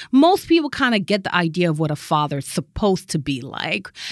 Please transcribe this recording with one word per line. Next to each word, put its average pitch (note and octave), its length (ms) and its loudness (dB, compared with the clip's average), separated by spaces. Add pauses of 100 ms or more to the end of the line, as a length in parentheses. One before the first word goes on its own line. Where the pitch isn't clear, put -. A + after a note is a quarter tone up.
(120)
most E4 360 6
people E4 220 4
kinda A#3+ 280 0
get G3 260 0
the - 100 -4
idea F3 360 2
of D3+ 80 -2
what D#3 120 0
a D3 60 -2
father's D3 500 -2
supposed - 640 -2
to D#3+ 80 -2
be C3+ 220 -4
like. E3 500 -6 (220)